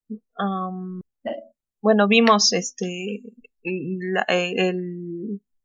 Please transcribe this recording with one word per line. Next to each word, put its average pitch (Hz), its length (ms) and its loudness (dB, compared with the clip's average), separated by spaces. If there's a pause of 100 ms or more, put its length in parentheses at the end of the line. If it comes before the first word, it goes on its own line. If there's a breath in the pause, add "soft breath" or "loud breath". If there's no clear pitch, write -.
(360)
Am, 185 640 -4 (800)
bueno, 208 240 6
vimos 220 460 6
este, 185 720 -6 (400)
la, 185 640 -2
eh, 180 280 0
el, 180 840 -4 (240)